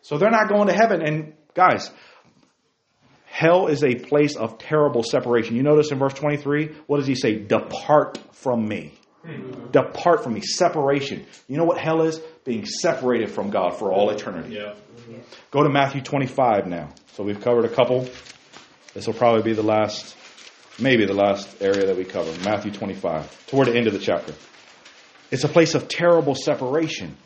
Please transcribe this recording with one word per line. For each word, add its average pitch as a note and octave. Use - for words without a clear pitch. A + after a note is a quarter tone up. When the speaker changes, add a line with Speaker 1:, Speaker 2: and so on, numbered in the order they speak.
Speaker 1:
So -
they're G3+
not G#3+
going G3+
to F3+
heaven. G3+
And D#3
guys, E3+
hell F3
is C#3+
a B2+
place D3
of A2+
terrible C#3+
separation. A#2+
You C3
notice D3
in C3
verse C3+
twenty-three, D3
what D3
does C3+
he C3+
say? A2
"Depart A2+
from A#2
me." F2
Depart D#3
from A#2+
me. G#2
Separation. C#3+
You C3+
know E3+
what E3+
hell D#3+
is? D#3+
Being A2
separated B2
from G2+
God F#2+
for G2
all G2+
eternity. G2+
Speaker 2:
Yeah. G#2
Speaker 1:
Go C#3+
to D3+
Matthew C#3
twenty-five B2
now. E2
So G#2
we've G#2
covered A#2+
a A2
couple. B2+
This G#2
will A2+
probably A2+
be A2+
the G#2+
last, G#2+
maybe A#2
the F#2+
last G2+
area G2
that F#2
we F#2
cover. E2+
Matthew G2+
twenty-five, F2
toward C3+
the A#2+
end A#2+
of G2+
the F#2+
chapter. E2+
It's C3+
a D3
place D#3+
of C#3+
terrible E3
separation. C3